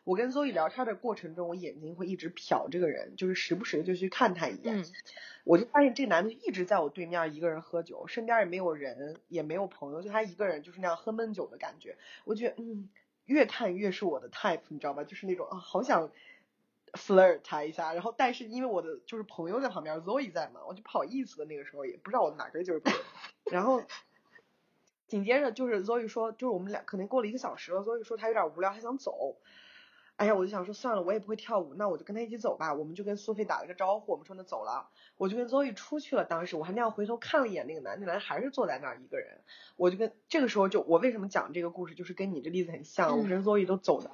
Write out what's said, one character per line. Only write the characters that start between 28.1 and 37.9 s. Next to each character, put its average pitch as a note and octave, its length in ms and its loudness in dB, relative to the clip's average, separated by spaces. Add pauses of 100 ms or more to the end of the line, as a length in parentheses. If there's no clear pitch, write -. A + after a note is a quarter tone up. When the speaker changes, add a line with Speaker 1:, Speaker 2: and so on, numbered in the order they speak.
Speaker 1:
她 G#3+ 100 -6
有 A3+ 60 2
点 F#3 220 4
无 E3 40 -6
聊， F#3+ 140 2
她 A3 60 -14
想 A#3 180 -6
走。 - 400 -4 (760)
哎 G3+ 100 2
呀， G#3+ 80 6
我 F#3+ 120 4
就 G3 40 -2
想 G3 160 -4
说 G#3 80 -8
算 A#3 220 -2
了， F#3 80 0
我 F3+ 100 2
也 A3 60 0
不 F#3+ 80 -8
会 G#3+ 80 -4
跳 G#3+ 240 -2
舞， D3 160 -4
那 G#3 140 -2
我 E3 80 0
就 - 80 -16
跟 G#3 100 -8
她 A3+ 80 -4
一 A3+ 60 -6
起 A#3 100 -8
走 G#3 160 0
吧。 D#3 180 -2
我 D3+ 120 -2
们 D#3+ 100 -10
就 G3+ 80 -8
跟 G3+ 140 -2
苏 G#3+ 180 -4
菲 G#3 100 -2
打 D3 160 0
了 B2 60 -10
个 F3+ 80 -12
招 G3 240 2
呼， G3+ 140 -4
我 - 40 0
们 D3+ 80 -20
说 F#3+ 100 -18
那 F#3 60 -14
走 B2 220 -8
了。 A#2 260 -6 (280)
我 F#3+ 120 0
就 G#3 80 -2
跟 A#3+ 100 -2
Zoe C4 280 2
出 - 240 -6
去 - 160 -4
了， F#3 100 6
当 E3+ 220 -2
时 - 80 -6
我 D3+ 80 -2
还 F3 80 -4
那 A3+ 100 -2
样 A3 100 2
回 G#3 140 -2
头 A#3 120 -4
看 C#4+ 240 2
了 A#3+ 80 2
一 F#3+ 40 -4
眼 C3+ 140 -4
那 D#3+ 80 -8
个 D3+ 60 -8
男， G2+ 180 -8